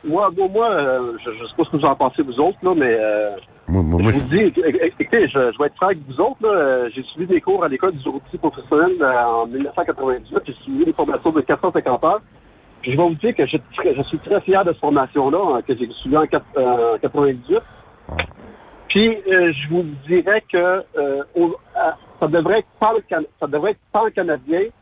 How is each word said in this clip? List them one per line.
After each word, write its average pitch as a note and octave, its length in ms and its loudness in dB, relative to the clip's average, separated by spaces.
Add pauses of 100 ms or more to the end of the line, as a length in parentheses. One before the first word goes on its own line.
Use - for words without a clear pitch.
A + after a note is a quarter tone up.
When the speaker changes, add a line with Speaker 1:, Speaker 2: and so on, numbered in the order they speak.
Speaker 1:
Moi, F#3 300 2
moi, F#3+ 160 0
moi, A3+ 160 2
euh, C3 440 -2 (120)
je, A#2+ 60 -6
je A2+ 160 -12
sais - 100 -16
pas E3 60 2
ce - 80 -2
que D#3+ 60 -2
vous C#3+ 60 0
en C#3 120 4
pensez, D#3 260 -2
vous B2+ 180 -4
autres, E3 220 0
là, F#3 160 2
mais, B2 220 4
euh, G#2+ 320 0 (360)
Speaker 2:
Moi, F2+ 140 2
moi, E2+ 220 2
moi, A2 80 4
Speaker 1:
je C#3 80 2
vous C3+ 60 -2
dis, D3 120 0 (240)
é-, D4+ 240 0
é-, F4+ 140 -2
écoutez, - 280 2
je, B2+ 240 0
je - 60 -14
vais D3 80 0
être C#3+ 120 -4
franc F3+ 100 2
avec G3 100 0 (100)
vous C3+ 140 -6
autres, C4 220 0
là, A3 60 2
euh, C3 460 2
j'ai C3 60 -8 (100)
suivi E3+ 140 -6
des F3+ 160 2
cours F#3 220 0
à D#3+ 40 0
l'école E3 300 0
du C3 100 -8
routier C#3 300 -8
professionnel, D#3+ 540 0 (100)
euh, B2+ 220 2
en A#2 240 0
mille C3 160 -6
neuf C#3+ 120 -6
cent - 80 -2
quatre-vingt-dix-huit, - 640 -2
j'ai B2+ 80 -10 (100)
suivi C3+ 200 -2
une E3 100 2
formation D3+ 380 0
de D#3 100 2
quatre - 200 -2
cent F3+ 100 0
cinquante C3 320 -2
heures, G3 180 2 (600)
puis B2+ 80 -6
je C3+ 60 0
vais E3+ 60 4
vous E3+ 120 2
dire A3+ 180 -2
que C#3 140 0
je, D#3 100 -4 (400)
je C#3 60 -4
suis D#3 160 -6
très G3+ 220 0
fier F#3+ 220 2
de E3+ 100 0
cette - 60 -8
formation-là, C#3+ 600 2 (160)
hein, A#2 120 -2
que C3 80 0
j'ai A#2 140 -6 (100)
suivie C#3 180 0
en D#3 100 4
quatre-, D3 180 -2 (100)
euh, B2 460 2
quatre-vingt-dix-huit. C#3+ 640 0 (1300)
Puis, A3 200 4
euh, F#3+ 440 2
je C#3+ 200 -10
vous F3 120 0 (220)
dirais F#3 440 2
que, F#3 320 0 (140)
euh, C#3+ 260 -2 (120)
au, E3+ 200 2 (200)
à, E3 200 -2 (240)
ça D#3+ 80 0
devrait E3 320 2
être - 80 -6 (120)
pan-can-, G#3+ 460 0 (140)
ça D3+ 80 -4
devrait D3+ 240 -2
être - 80 -8 (120)
pan-canadien. G#3+ 680 -2 (200)